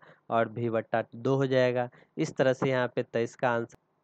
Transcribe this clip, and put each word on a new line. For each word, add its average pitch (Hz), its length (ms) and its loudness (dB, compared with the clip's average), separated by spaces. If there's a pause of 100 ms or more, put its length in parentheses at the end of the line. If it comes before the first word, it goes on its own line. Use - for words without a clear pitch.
(300)
और 113 200 2
भी 117 200 -4
बट्टा 110 340 -2 (120)
दो 123 200 0
हो 135 120 2
जाएगा। 127 420 2 (280)
इस 156 180 -4
तरह 131 180 4
से 139 160 0
यहाँ 127 200 2
पे 123 140 -4
तेईस 117 320 -4
का 123 160 0
answer 117 260 -4 (260)